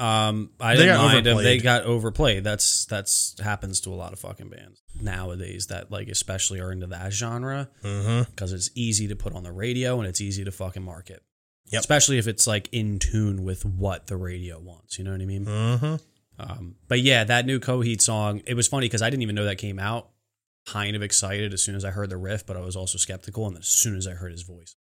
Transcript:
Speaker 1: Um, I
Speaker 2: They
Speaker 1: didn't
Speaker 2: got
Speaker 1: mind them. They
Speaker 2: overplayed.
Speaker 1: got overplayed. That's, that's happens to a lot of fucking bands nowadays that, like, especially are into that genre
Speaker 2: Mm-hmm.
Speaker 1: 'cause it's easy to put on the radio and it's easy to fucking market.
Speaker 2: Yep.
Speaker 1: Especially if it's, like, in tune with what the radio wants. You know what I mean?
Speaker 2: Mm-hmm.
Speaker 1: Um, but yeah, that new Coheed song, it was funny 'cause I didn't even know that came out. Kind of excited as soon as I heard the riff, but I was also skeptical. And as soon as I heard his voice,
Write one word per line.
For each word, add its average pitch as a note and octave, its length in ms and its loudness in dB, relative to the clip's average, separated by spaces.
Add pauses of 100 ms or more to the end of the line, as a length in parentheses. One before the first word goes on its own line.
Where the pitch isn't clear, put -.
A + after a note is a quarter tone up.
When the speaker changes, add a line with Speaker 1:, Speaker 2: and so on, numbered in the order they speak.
Speaker 1:
Um, G#2+ 500 2 (100)
I A#2 140 6
Speaker 2:
They C#3+ 80 10
Speaker 1:
didn't F3+ 140 10
Speaker 2:
got A2+ 160 8
Speaker 1:
mind A2+ 40 10 (100)
them. A#2 100 8
They G#2 60 4
Speaker 2:
overplayed. B2 200 6
Speaker 1:
got B2 220 4
overplayed. A2+ 600 2
That's, - 420 0
that's - 540 -2
happens G2+ 420 -4
to F#2+ 80 -8
a F#2 40 -8
lot F2 180 -12
of F#2 60 -16
fucking G2 320 -14
bands - 320 -20 (180)
nowadays F#2 680 -6
that, F2+ 240 -10
like, G2+ 160 -8
especially F#2+ 520 -4
are F#2 120 -6
into F#2 160 -8
that F#2 240 -8
genre B2+ 560 -6 (160)
Speaker 2:
Mm-hmm. A2 500 0
Speaker 1:
'cause F#2+ 180 -6
it's F2+ 220 -4
easy A2 340 0
to G#2 80 -6
put - 160 -4
on F2+ 120 -10
the F2 80 -12
radio B2 480 -2
and G2 80 -2
it's F#2 120 -4
easy G2 240 -4
to G2 60 -6
fucking F#2 320 -8
market. F2+ 400 -16 (480)
Speaker 2:
Yep. A2+ 100 0
Speaker 1:
Especially C#3+ 380 4
if G#2+ 80 2
it's, A2 200 2
like, G#2+ 260 0
in G#2+ 260 -2
tune G2+ 460 0
with F#2 200 -4
what F#2+ 420 -2
the G2 100 -6
radio F2+ 420 -8
wants. E2+ 400 -16
You F#2 60 -8
know G2 80 -4
what F#2+ 80 -4
I F#2+ 60 -4
mean? G2 200 -4
Speaker 2:
Mm-hmm. A#2 480 2 (460)
Speaker 1:
Um, F2 340 -12 (140)
but B2 120 4
yeah, B2 240 8
that A#2+ 220 4
new C3 140 0
Coheed A#2+ 400 0
song, G#2+ 460 0
it B2 80 -2
was A#2+ 140 2
funny C3+ 200 0
'cause A2 140 0
I A2+ 80 2
didn't C3+ 120 0
even G#2+ 120 -2
know G#2 100 0
that G2+ 140 -2
came G2 200 -8
out. G#2+ 300 -4 (580)
Kind G#2 300 -4
of G#2 60 -6
excited G2+ 520 0
as F#2 80 0
soon G2+ 140 -2
as G2 80 -4
I G2 60 -4
heard G2+ 200 -6
the F#2 60 -8
riff, F#2+ 300 -6
but F#2 100 -8
I F#2 40 -10
was F#2 160 -8
also F#2 220 -4
skeptical. G2+ 480 -6
And F#2 100 -8
as D#2+ 120 -8
soon G#2+ 280 2
as F#2 100 -6
I F2+ 60 -8
heard F2+ 200 -12
his F2 100 -14
voice, F2 320 -20 (120)